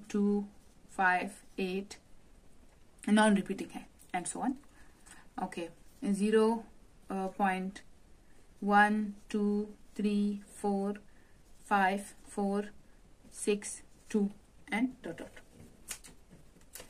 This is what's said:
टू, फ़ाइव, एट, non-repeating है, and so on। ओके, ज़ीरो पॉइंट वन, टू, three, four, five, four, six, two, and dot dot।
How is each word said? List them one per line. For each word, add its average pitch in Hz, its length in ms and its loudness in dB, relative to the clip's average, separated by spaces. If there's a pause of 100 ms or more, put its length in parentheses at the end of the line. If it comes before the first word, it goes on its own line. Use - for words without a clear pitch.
(100)
टू, 202 340 2 (520)
फ़ाइव, 185 340 2 (300)
एट, 190 340 -4 (1080)
non-repeating 202 720 4
है, - 140 -14 (300)
and 175 120 -6
so - 160 -8
on। 254 80 0 (880)
ओके, 175 260 -6 (360)
ज़ीरो 220 600 2 (480)
पॉइंट 190 640 -2 (840)
वन, 208 420 6 (260)
टू, 208 140 0 (520)
three, 208 440 0 (220)
four, 202 400 -2 (680)
five, 202 360 2 (240)
four, 202 420 -2 (640)
six, - 480 -4 (280)
two, 214 100 2 (540)
and 240 140 2 (180)
dot 160 140 -8
dot। - 200 -16 (1500)